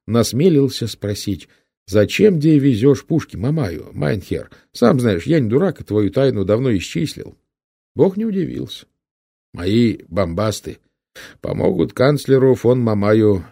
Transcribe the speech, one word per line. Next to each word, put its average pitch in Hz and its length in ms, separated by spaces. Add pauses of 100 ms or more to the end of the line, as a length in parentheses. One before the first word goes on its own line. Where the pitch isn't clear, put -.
насмелился 123 800
спросить: 101 640 (380)
«Зачем, 151 520
де, 151 180
везёшь 131 480
пушки - 300
Мамаю, 120 580
Майнхер? 95 560 (220)
Сам 180 280
знаешь, 101 260
я 156 140
не 113 100
дурак, 156 320
и - 20
твою 101 280
тайну 120 340
давно 113 300
исчислил». - 600 (580)
Бог 185 220
не 220 80
удивился. 185 600 (680)
«Мои 104 540
бомбасты 90 720 (640)
помогут - 520
канцлеру 131 640
фон 123 260
Мамаю 104 720